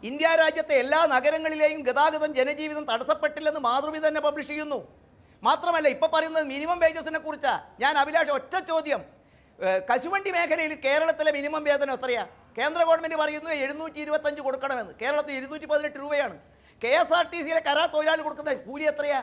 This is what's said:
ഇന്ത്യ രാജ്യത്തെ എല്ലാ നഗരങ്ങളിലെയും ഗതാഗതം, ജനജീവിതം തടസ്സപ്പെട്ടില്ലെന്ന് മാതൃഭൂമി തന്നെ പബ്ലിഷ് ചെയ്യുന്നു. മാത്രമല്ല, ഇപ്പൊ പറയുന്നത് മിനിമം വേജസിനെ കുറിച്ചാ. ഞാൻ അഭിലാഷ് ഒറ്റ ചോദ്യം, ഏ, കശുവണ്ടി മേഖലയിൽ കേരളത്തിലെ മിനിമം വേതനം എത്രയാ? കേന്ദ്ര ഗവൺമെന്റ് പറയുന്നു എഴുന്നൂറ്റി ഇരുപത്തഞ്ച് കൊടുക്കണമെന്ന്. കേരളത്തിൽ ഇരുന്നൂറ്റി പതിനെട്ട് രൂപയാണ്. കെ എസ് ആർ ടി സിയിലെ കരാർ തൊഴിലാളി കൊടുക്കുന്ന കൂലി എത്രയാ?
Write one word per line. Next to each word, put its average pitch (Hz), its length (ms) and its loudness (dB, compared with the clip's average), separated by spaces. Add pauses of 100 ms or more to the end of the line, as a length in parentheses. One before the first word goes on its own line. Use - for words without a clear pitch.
ഇന്ത്യ 294 200 2 (140)
രാജ്യത്തെ 311 400 2
എല്ലാ 294 180 4 (140)
നഗരങ്ങളിലെയും 311 720 2
ഗതാഗതം, 302 500 2
ജനജീവിതം 294 520 -2
തടസ്സപ്പെട്ടില്ലെന്ന് 302 760 -2
മാതൃഭൂമി 294 380 0
തന്നെ 311 220 2
പബ്ലിഷ് 294 260 -2
ചെയ്യുന്നു. 294 260 -6 (720)
മാത്രമല്ല, 320 480 2
ഇപ്പൊ 214 180 0
പറയുന്നത് 320 380 0
മിനിമം 311 320 -4
വേജസിനെ 320 420 0
കുറിച്ചാ. 285 280 -2 (280)
ഞാൻ 285 200 2
അഭിലാഷ് 302 360 2
ഒറ്റ 269 160 -8 (160)
ചോദ്യം, 302 320 0 (640)
ഏ, 190 80 2 (160)
കശുവണ്ടി 359 460 0
മേഖലയിൽ 320 360 0 (140)
കേരളത്തിലെ 302 520 2
മിനിമം 294 320 -4
വേതനം 285 280 0
എത്രയാ? 240 260 -2 (360)
കേന്ദ്ര 311 280 0
ഗവൺമെന്റ് 330 360 2
പറയുന്നു 302 280 -4 (120)
എഴുന്നൂറ്റി 302 420 -8
ഇരുപത്തഞ്ച് 302 400 -2
കൊടുക്കണമെന്ന്. 262 560 -4
കേരളത്തിൽ 285 380 -2
ഇരുന്നൂറ്റി 294 340 -12
പതിനെട്ട് 294 300 -2
രൂപയാണ്. 285 340 -2 (440)
കെ 240 200 2
എസ് 320 160 2
ആർ 339 160 2
ടി 339 100 -6
സിയിലെ 320 240 0
കരാർ 294 280 2
തൊഴിലാളി 311 320 0
കൊടുക്കുന്ന 302 300 -4 (100)
കൂലി 285 260 -4
എത്രയാ? 285 280 -2